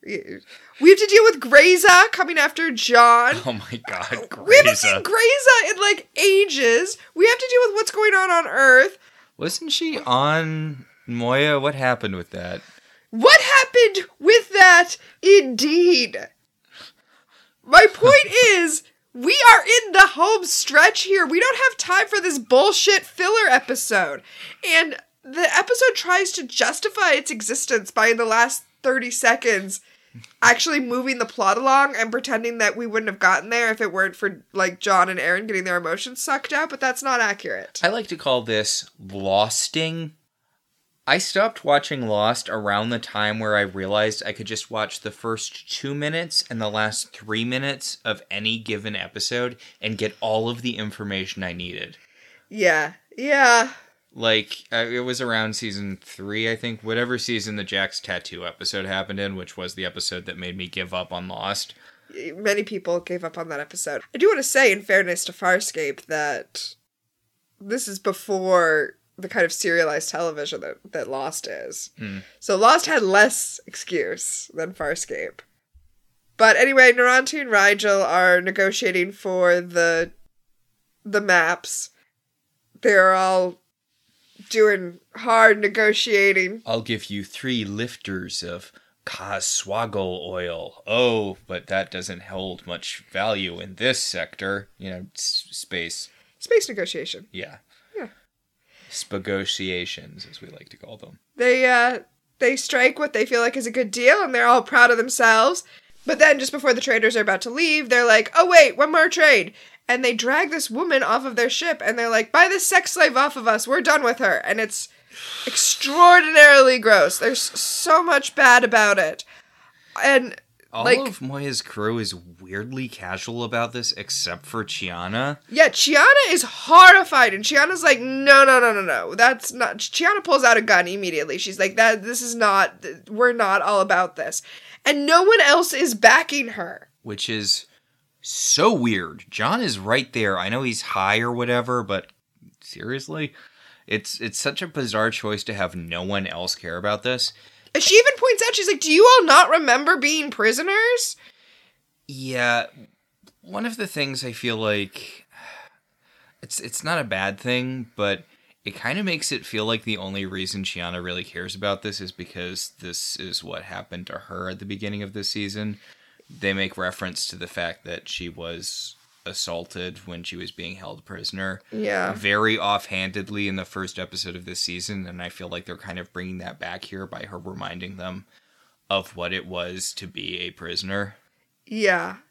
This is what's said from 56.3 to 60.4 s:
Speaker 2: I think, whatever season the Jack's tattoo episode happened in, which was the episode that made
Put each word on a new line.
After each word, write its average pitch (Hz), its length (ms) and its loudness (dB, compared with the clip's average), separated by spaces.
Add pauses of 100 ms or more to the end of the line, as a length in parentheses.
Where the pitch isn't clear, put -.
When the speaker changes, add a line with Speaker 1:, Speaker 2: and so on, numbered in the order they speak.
Speaker 2:
I 113 40 -4
think, 113 280 -10
whatever 120 340 -4
season 107 380 -6
the 104 80 -8
Jack's 95 360 -4
tattoo 87 460 -12
episode 95 400 -10
happened 95 340 -8
in, 98 160 -8
which 90 220 -14
was 90 160 -12
the 95 120 -10
episode 90 420 -10
that 85 100 -14
made 90 180 -12